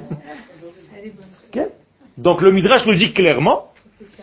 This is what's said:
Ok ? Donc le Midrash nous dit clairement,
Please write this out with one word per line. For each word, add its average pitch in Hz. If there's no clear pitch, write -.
Ok ? 254
Donc 165
le 190
Midrash 196
nous 214
dit 185
clairement, 180